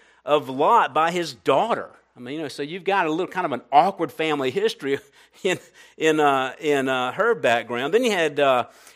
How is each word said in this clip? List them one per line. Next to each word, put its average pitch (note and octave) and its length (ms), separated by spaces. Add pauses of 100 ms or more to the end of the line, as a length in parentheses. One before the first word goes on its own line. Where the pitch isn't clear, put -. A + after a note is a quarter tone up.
(260)
of C#3+ 240
Lot D#3 440
by D#3+ 180
his E3+ 220
daughter. D3 580 (240)
I B2 40
mean, B2 160
you D#3+ 60
know, D3 80
so - 120
you've E3 220
got F#3+ 240
a - 20
little E3 220
kind F3+ 140
of D3 80
an A#2+ 80 (100)
awkward E3+ 400
family D3 400
history D3+ 480 (220)
<laughs> - 220
in, F#3 140 (400)
in, D#3 220
uh, C3+ 400
in, C#3 300
uh, B2+ 240
her G#3+ 200
background. A#2+ 600
Then A#3 100
you A#3 80
had, D#3 260
uh, C3 300 (280)